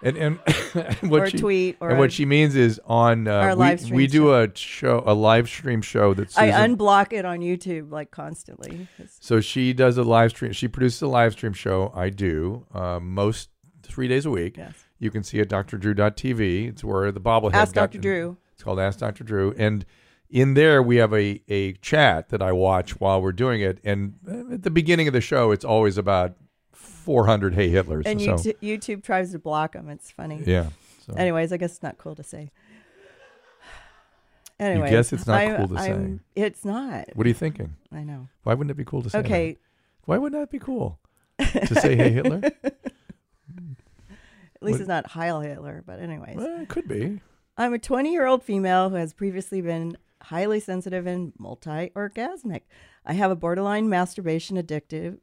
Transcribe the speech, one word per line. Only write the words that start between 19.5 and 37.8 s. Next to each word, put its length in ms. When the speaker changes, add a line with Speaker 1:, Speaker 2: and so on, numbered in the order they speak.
Speaker 1:
And 260
in 240
there, 300
we 140
have 140
a, 360
a 260
chat 560
that 140
I 80
watch 480
while 220
we're 120
doing 280
it. 220
And, 300
uh, 240
at 100
the 60
beginning 380
of 60
the 80
show, 300
it's 140
always 320
about 380
four 540
hundred 280
Hey 160
Hitlers. 360
Speaker 2:
And 160
Speaker 1:
So 140
Speaker 2:
YouTube, 260
YouTube 420
tries 300
to 60
block 360
'em. 140
It's 200
funny. 360
Speaker 1:
Yeah. 220
So. 100
Speaker 2:
Anyways, 360
I 60
guess 160
it's 100
not 140
cool 180
to 80
say. 320
<sighs> 40
Speaker 1:
You 80
Speaker 2:
Anyways, 240
Speaker 1:
guess 200
it's 160
not 140
Speaker 2:
I, 160
Speaker 1:
cool 100
to 80
Speaker 2:
I'm, 440
Speaker 1:
say. 60
Speaker 2:
it's 220
not. 520
Speaker 1:
What 100
are 20
you 80
thinking? 400